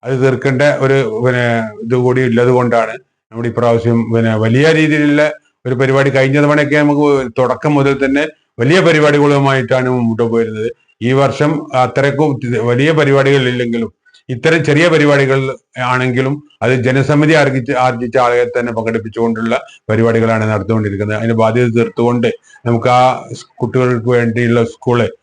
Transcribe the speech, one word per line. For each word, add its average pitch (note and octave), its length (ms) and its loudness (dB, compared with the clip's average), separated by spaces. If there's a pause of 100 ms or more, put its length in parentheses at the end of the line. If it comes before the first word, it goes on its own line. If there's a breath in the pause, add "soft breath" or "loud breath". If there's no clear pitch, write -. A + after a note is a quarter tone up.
അത് C3 100 -4 (120)
തീർക്കേണ്ട B2+ 360 0 (220)
ഒരു C3+ 160 2 (240)
പിന്നെ B2 240 0 (380)
ഇത് B2 200 -2
കൂടി B2+ 240 0
ഉള്ളത് B2 300 2
കൊണ്ടാണ് A2+ 360 0 (340)
നമ്മുടെ A#2 220 -8
ഇപ്രാവശ്യം A#2 460 0 (120)
പിന്നെ A2+ 220 0 (100)
വലിയ B2 240 2 (120)
രീതിയിലുള്ള D3+ 440 2 (440)
ഒരു B2+ 120 -4
പരിപാടി. C3+ 380 2
കഴിഞ്ഞ C3+ 260 2
തവണയൊക്കെ D3 380 2
നമുക്ക് D3 260 2 (320)
തുടക്കം B2+ 380 -2
മുതൽ C#3 260 2
തന്നെ C#3 200 0 (380)
വലിയ D3 260 2
പരിപാടികളുമായിട്ടാണ് C#3+ 1080 2
മുമ്പോട്ട് A#2 380 -2
പോയിരുന്നത്. A2 360 -2 (380)
ഈ B2 40 0 (100)
വർഷം D3 300 0 (320)
അത്രയ്ക്കും C#3 460 0 (400)
വലിയ C3 300 2
പരിപാടികൾ C#3 440 2 (100)
ഇല്ലെങ്കിലും A#2 380 -4 (440 soft breath)
ഇത്തരം D#3+ 340 0
ചെറിയ D3+ 240 2
പരിപാടികൾ C#3+ 480 2 (500)
ആണെങ്കിലും B2+ 440 -2 (300 soft breath)
അത് B2 100 2 (120)
ജനസമിതി D3 540 2
ആർജിച്ച, C3+ 300 -2 (140)
ആർജിച്ച A#2+ 400 -2
ആളുകളെ A#2+ 320 0
തന്നെ A#2+ 200 -4
പങ്കെടുപ്പിച്ചുകൊണ്ടുള്ള A2+ 840 -4 (320 loud breath)
പരിപാടികളാണ് A2+ 600 2
നടത്തുകൊണ്ടിരിക്കുന്നത്. G#2 680 -2
അതിന് A2+ 220 -2
ബാധ്യത A#2 260 2 (100)
തീർത്തുകൊണ്ട് A#2 500 0 (380 soft breath)
നമുക്ക് A#2 320 0
ആ B2+ 40 4 (360)
സ്-, - 100 -20 (140)
കുട്ടികൾക്ക് B2 540 -2
വേണ്ടിയുള്ള A#2 460 0 (120)
സ്കൂള് A#2+ 340 0 (140)